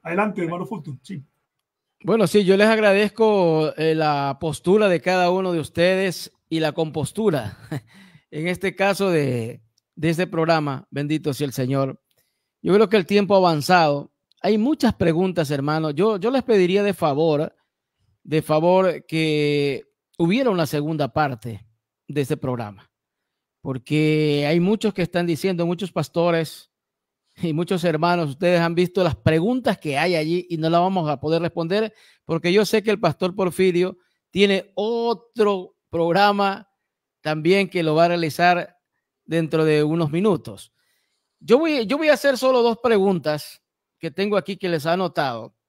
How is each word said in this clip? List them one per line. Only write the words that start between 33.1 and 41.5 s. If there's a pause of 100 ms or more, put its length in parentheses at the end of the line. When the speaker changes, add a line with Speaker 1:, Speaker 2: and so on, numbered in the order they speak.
Speaker 2:
Porfirio (320)
tiene
otro (120)
programa (520)
también
que
lo
va
a
realizar (480)
dentro
de
unos
minutos. (680)
Yo